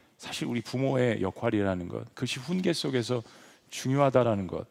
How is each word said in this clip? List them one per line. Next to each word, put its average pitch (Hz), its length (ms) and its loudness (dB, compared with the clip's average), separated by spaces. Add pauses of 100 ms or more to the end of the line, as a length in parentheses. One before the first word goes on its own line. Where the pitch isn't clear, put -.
(180)
사실 - 300 -6
우리 120 140 -2
부모의 127 600 2
역할이라는 98 640 0
것, 87 300 -8
그것이 131 240 -4
훈계 175 320 -2
속에서 123 500 -2 (480)
중요하다라는 127 800 4
것. - 220 -6